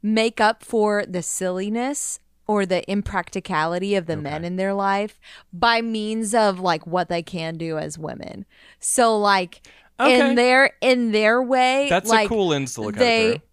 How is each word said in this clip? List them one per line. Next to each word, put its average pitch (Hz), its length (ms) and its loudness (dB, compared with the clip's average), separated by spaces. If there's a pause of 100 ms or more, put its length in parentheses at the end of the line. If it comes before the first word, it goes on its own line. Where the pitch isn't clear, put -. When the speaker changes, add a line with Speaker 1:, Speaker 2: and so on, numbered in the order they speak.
Speaker 1:
make 220 360 0
up 220 220 2
for 208 420 0
the 175 180 -6
silliness 208 960 -6 (260)
or 208 200 0
the 180 240 -2
impracticality 185 1040 -4
of 185 100 0
the 160 140 -4
men 147 240 -8
Speaker 2:
Okay. 170 60 -8
Speaker 1:
in 180 80 -6
their 196 180 -2
life 196 440 -2 (320)
by 233 300 2
means 220 540 -4
of, 202 260 2
like, 170 260 -2
what 170 220 -2
they 170 140 -4
can 165 340 -8
do 160 220 -6
as 156 200 -10
women. - 460 -14 (360)
So, 226 380 2
like, 196 440 0 (360)
Speaker 2:
Okay. 254 220 6
Speaker 1:
in 277 140 4
their, 254 380 4 (100)
in 240 300 2
their 214 300 4
way, 262 460 2
Speaker 2:
That's 196 220 0
Speaker 1:
like, 220 160 4
Speaker 2:
a - 20 -4
cool 202 200 0
lens 139 260 -2
to 113 80 -8
look 104 140 -6
at 254 60 2
it - 40 6
Speaker 1:
they, 226 240 2
Speaker 2:
through. 233 100 -4 (120)